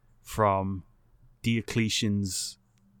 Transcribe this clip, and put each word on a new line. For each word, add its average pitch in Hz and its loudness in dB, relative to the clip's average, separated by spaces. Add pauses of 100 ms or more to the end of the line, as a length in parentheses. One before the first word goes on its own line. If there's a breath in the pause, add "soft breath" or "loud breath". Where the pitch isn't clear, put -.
(220)
from 95 0 (560)
Diocletian's 107 0 (420)